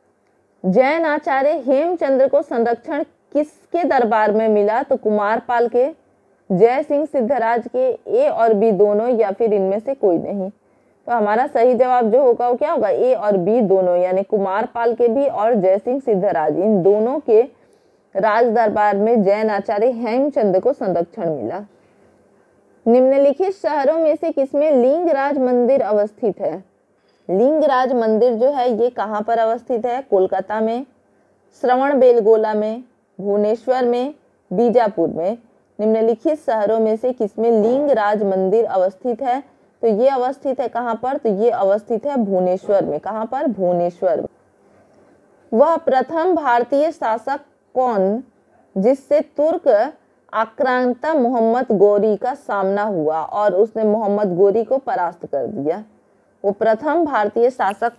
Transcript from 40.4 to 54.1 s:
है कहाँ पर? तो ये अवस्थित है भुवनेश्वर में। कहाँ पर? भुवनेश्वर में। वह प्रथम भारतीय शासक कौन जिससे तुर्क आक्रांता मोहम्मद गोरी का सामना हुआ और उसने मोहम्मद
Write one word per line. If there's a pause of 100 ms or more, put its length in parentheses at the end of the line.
है
कहाँ
पर?
तो
ये
अवस्थित
है
भुवनेश्वर
में।
कहाँ
पर?
भुवनेश्वर
में। (1300)
वह
प्रथम
भारतीय
शासक (360)
कौन (540)
जिससे
तुर्क (400)
आक्रांता
मोहम्मद
गोरी
का
सामना
हुआ
और
उसने
मोहम्मद